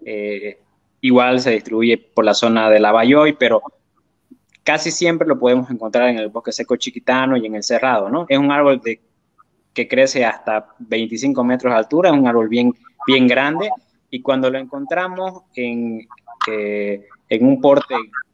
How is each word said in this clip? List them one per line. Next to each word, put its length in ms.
eh, 560
igual 400
se 100
distribuye 480
por 260
la 100
zona 340
de 120
la 100
Bayoy, 440
pero 280
casi 260
siempre 360
lo 120
podemos 320
encontrar 380
en 100
el 100
bosque 220
seco 240
chiquitano 640
y 100
en 80
el 80
cerrado, 480
¿no? 180
Es 100
un 120
árbol 300
de, 200
que 140
crece 380
hasta 560
veinticinco 640
metros 280
de 60
altura, 320
es 60
un 100
árbol 220
bien, 240
bien 220
grande, 420
y 100
cuando 300
lo 80
encontramos 840
en, 540
eh, 580
en 180
un 140
porte 340